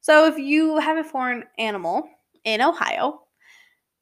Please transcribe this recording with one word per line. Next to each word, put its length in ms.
So 260
if 100
you 420
have 180
a 60
foreign 420
animal 520
in 180
Ohio, 600